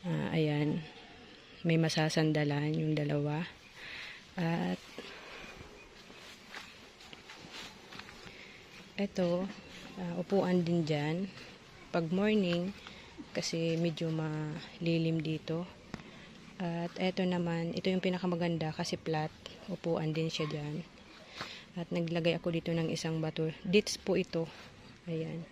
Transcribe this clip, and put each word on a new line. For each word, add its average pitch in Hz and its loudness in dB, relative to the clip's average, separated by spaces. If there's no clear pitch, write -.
Ah, 156 0
ayan, 151 4
may 165 6
masasandalan 156 4
yung 156 2
dalawa. 147 2
At 175 0
eto, 185 2
ah, 175 -2
upuan 180 4
din 170 4
dyan 156 2
pag 165 2
morning 190 4
kasi 165 2
medyo 165 2
malilim 160 0
dito. 160 -2
At 170 -2
eto 185 2
naman, 170 2
ito 185 2
yung 185 4
pinakamaganda 175 2
kasi 170 -2
flat. 156 0
Upuan 165 0
din 160 0
siya 156 0
dyan. 151 -4
At 170 -4
naglagay 170 2
ako 170 0
dito 165 0
ng 165 2
isang 160 0
bato. 160 0
Dates 208 4
po 185 2
ito. 165 0
Ayan. 160 -4